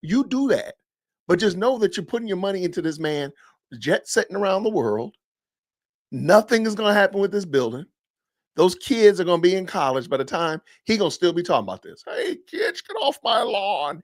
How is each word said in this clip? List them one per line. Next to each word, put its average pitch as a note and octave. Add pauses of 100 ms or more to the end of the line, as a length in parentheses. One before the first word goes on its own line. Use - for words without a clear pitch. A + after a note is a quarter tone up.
You G#3+
do C4+
that. D3 (520)
But F3
just F#3
know A#3+
that G#3+
you're F#3
putting A#3
your F#3+
money G3
into F3
this D#3
man D3 (460)
jet C#3+
setting -
around G3
the A3+
world. A#2+ (960)
Nothing G#3+
is G#3+
gonna G#3
happen G3
with G3
this G3+
building. C3 (720)
Those F3+
kids G#3
are -
gonna E3+
be F3+
in F#3+
college C3+
by C#3
the C3
time D#3+ (240)
he A3
gonna F#3
still F3
be E3+
talking C#3
about F#2+
this. -
Hey, D#4+ (100)
kids, F4
get -
off C#4+
my A3+
lawn. G3